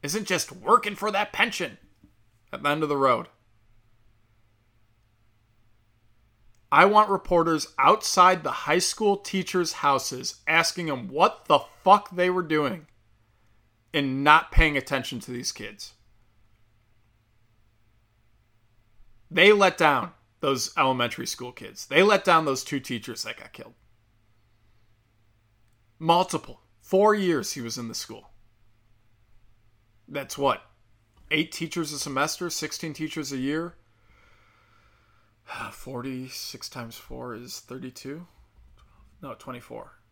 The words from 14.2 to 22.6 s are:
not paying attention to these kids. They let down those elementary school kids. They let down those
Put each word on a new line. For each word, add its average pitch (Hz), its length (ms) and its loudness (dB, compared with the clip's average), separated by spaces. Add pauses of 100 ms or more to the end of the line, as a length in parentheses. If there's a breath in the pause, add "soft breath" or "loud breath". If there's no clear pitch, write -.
not 151 280 6
paying 151 260 4
attention 131 440 -6
to - 100 -14
these 123 200 -8
kids. 107 420 -14 (3500)
They 180 200 8
let 196 260 4
down 147 340 2 (280)
those 139 380 -2
elementary 127 480 0
school 123 260 -10
kids. - 360 -16
They 156 160 6
let 202 200 4
down 160 220 4
those 135 180 -2